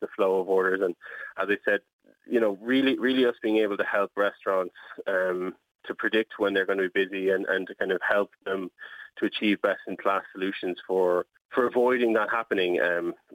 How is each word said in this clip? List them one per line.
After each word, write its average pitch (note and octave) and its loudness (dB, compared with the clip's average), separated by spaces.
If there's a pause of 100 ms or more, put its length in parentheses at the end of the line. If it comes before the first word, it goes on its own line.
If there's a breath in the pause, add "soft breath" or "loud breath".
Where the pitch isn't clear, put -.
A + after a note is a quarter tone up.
the G2+ -8
flow F#2+ 2
of F2+ -4
orders. F#2+ 2
And F2 0 (420 loud breath)
as F#2+ -2
I G2+ 2
said, G2+ 0 (440)
you A#2+ 0
know, G#2 0
really, C3 0
really B2+ 2
us A#2+ 2
being A2 2
able G2+ 2
to F#2+ -2
help G2+ 0
restaurants, G2 -2 (340 loud breath)
um, F#2 -2 (320)
to - -8
predict A2 -2
when G2+ 0
they're F#2+ 2
gonna G2 0
be F#2+ 0
busy F#2+ -2
and, F#2+ 0
and F#2+ -2
to F#2+ -14
kind - -2
of - 0
help G2+ 0 (140)
them F#2+ -4 (480 loud breath)
to A2+ -2
achieve G#2 0
best G2 0
in F#2+ -8
class G2 -2
solutions F#2+ -4 (100)
for F2+ 2 (260)
for B2 2
avoiding B2 2
that G#2 2
happening, F#2+ 2
um, E2+ 2 (220)